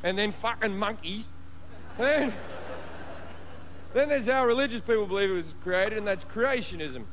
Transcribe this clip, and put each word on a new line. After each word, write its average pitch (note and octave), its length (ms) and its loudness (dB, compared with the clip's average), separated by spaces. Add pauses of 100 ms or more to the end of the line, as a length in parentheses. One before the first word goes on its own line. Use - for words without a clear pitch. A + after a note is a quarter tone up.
and F#3+ 140 2
then G#3 140 2
fucking A3 460 0
monkeys. G#3 500 -4 (680)
And B3 100 4
then, C#4+ 260 4 (1600)
then C#4+ 160 6
there's C4+ 180 4
how C4 180 6
religious A#3+ 340 4
people A3 280 4
believe G3 220 2
it F#3+ 40 2
was E3 280 -2
created, F#3+ 360 2
and G#3 100 -2
that's G3 160 0
creationism. F#3 880 -2